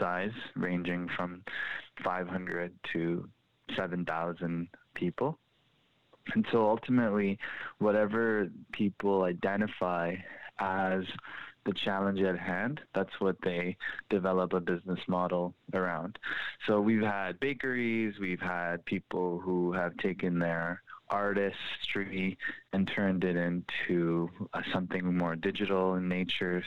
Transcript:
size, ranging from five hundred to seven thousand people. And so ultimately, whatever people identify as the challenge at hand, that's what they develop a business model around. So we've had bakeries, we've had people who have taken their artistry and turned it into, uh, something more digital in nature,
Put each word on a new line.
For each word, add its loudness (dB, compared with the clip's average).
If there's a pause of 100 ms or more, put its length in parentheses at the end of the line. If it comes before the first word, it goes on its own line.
size, 0 (240)
ranging -2
from -4 (580)
five -2
hundred -4 (200)
to 0 (480)
seven -2
thousand -2 (260)
people. -2 (960)
And 4
so 6
ultimately, 4 (400)
whatever 4 (240)
people 2
identify 0 (420)
as 0 (640)
the 0
challenge 0
at 4
hand, -2 (140)
that's -2
what 2
they 0 (360)
develop 4
a 2
business -2
model 0 (180)
around. -2 (480)
So 4
we've 6
had -2
bakeries, 0
we've -2
had -2
people -2
who 2
have 0
taken 0
their 0 (260)
artistry -2 (380)
and 2
turned 2
it 2
into, 0 (240)
uh, -4 (140)
something 0
more 2
digital 2
in 0
nature, 0